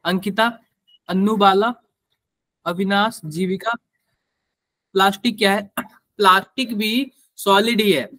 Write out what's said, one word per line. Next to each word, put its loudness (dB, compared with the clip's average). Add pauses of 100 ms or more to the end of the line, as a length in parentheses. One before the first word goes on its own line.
अंकिता, -2 (500)
अन्नू 0
बाला, 4 (920)
अविनाश, -2
जीविका। -4 (1200)
प्लास्टिक 0
क्या 2
है? -6 (460)
प्लास्टिक 2
भी -2 (240)
सॉलिड 2
ही 2
है। -2